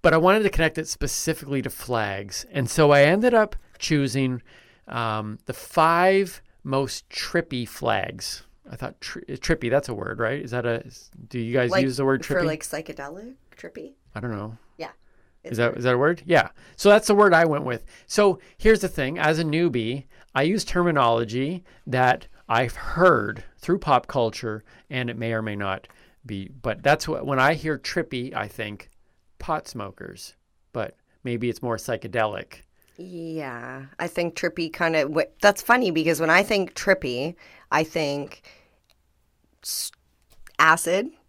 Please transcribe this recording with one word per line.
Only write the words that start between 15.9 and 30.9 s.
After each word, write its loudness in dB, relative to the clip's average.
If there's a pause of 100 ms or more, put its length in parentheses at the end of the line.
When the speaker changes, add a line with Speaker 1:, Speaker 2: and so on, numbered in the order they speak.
Speaker 1:
a 2
word? 0
Yeah. 4 (260)
So 6
that's 6
the 6
word 8
I 8
went 0
with. -6 (220)
So 4 (180)
here's 6
the -2
thing. -4
As 2
a 0
newbie, 0 (280)
I 2
use 2
terminology 0 (240)
that 2 (200)
I've 0
heard 2 (160)
through -2
pop 2
culture, -4 (260)
and -6
it -10
may -4
or -2
may -6
not -6 (360)
be. -10 (160)
But -6
that's 2
what, -6
when 0
I 4
hear -4
trippy, -6
I -6
think -12 (500)
pot -6
smokers. -14 (380)
But -8 (260)